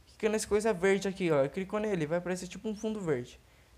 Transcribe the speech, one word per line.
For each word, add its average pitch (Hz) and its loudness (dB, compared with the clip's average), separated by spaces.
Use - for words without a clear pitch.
Clica - -2
nessa 214 0
coisa 214 2
verde 196 2
aqui, 185 0
ó. 143 4
Clicou 190 -4
nele, 202 0
vai 165 0
aparecer 180 -6
tipo 190 -8
um 214 -4
fundo 220 -4
verde. 139 -2